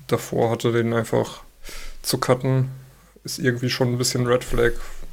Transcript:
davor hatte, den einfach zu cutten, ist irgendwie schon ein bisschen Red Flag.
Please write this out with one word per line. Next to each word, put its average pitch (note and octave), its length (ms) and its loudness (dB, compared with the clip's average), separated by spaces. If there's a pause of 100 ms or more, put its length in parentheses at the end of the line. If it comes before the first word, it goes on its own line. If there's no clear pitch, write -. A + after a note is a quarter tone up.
davor A#2 420 0
hatte, A#2 220 2
den A#2 220 2
einfach A#2 500 0 (580)
zu - 160 -2
cutten, C3 540 2 (520)
ist - 140 -8
irgendwie B2 320 0
schon B2 240 0
ein B2 60 -2
bisschen B2 260 0
Red B2 180 2
Flag. A#2+ 280 2 (420)